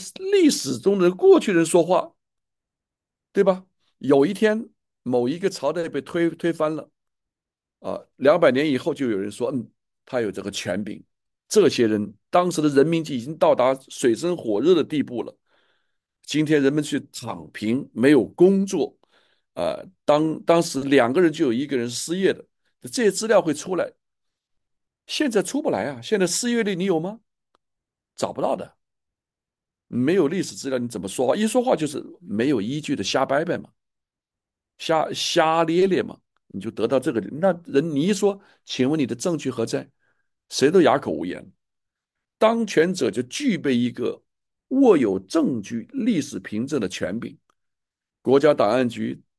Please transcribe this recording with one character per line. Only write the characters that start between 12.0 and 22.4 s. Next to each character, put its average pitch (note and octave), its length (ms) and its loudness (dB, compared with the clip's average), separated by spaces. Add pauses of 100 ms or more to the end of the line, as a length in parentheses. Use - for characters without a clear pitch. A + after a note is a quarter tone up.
当 F3+ 220 2
时 D#3 100 -2
的 D3+ 80 2
人 C#3 160 6
民 E3 180 -2
就 D3+ 80 -10
已 B2+ 80 -4
经 C#3+ 160 -10
到 D#3 200 4
达 B2+ 180 2 (160)
水 - 240 0
深 E3 240 -4
火 G#2+ 240 -2
热 E3+ 140 6
的 D3 80 2
地 C#3 180 -4
步 A#2+ 220 -6
了。 - 120 -14 (840)
今 D#3 240 -2
天 D3 160 4
人 C3+ 100 4
们 D3+ 120 -2
去 D3 160 -4 (120)
躺 F2+ 400 -12
平， A#2 400 -4
没 B2+ 200 4
有 C3 120 6
工 F#3+ 400 4
作， G3 320 -4 (580)
啊， - 280 -4 (240)
当-， D3+ 400 2
当 E3+ 160 4
时 E3+ 220 -4
两 C3+ 280 4
个 D3 80 2
人 E3 140 4
就 E3 100 -2
有 C3 80 2
一 B2+ 140 -2
个 C#3 100 -4
人 A#2+ 140 -2
失 D#3 300 -6
业 F3+ 120 2
的， F#2 140 -6 (360)